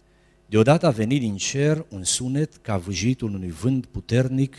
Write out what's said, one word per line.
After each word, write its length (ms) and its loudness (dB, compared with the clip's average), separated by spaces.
Deodată 400 4
a 40 4
venit 300 0
din 160 -2
cer 520 -2
un 160 -10
sunet 520 -2
ca 200 -4
vâjitul 580 -2
unui 160 -6
vânt 360 -2
puternic 720 0